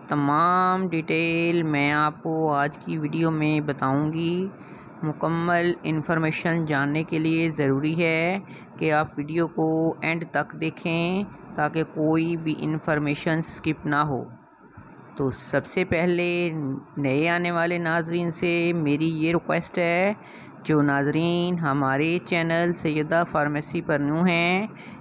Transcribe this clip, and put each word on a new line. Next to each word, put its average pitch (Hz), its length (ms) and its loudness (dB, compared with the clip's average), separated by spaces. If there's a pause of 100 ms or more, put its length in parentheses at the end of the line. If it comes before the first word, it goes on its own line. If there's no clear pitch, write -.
(100)
तमाम 175 800 2
डिटेल 165 760 2
मैं 147 300 2
आपको 156 560 0
आज 147 260 0
की 170 220 -6
वीडियो 160 340 0
में 151 340 2
बताऊंगी। 156 840 0 (540)
मुकम्मल 170 680 0 (120)
इन्फॉर्मेशन 160 800 0
जानने 147 380 0
के 160 140 -2
लिए 160 320 2
ज़रूरी 147 440 2
है 170 460 2 (380)
कि 156 140 2
आप 151 260 2
वीडियो 156 300 0
को 160 200 0 (360)
एंड 165 200 0 (100)
तक 151 220 -2
देखें 170 680 -2 (320)
ताकि 156 260 0 (100)
कोई 160 460 0
भी 160 140 -2 (100)
इन्फॉर्मेशन 151 840 0
स्किप - 420 -4
ना 143 180 2
हो। 123 220 -4 (920)
तो 135 140 2
सबसे - 540 -2
पहले 175 420 2 (680)
नए 143 300 2
आने 175 240 2
वाले 170 280 0
नाजरीन 170 520 0
से 170 420 0
मेरी 151 400 2
ये 156 180 2
रिक्वेस्ट 170 460 -2
है, 180 380 2 (440)
जो 151 220 2
नाजरीन 160 760 2
हमारे 143 640 2
चैनल 170 540 0
सैयदा 156 500 0
फार्मेसी 156 580 -2
पर 151 180 0
न्यू 151 240 2
हैं, 180 440 2 (320)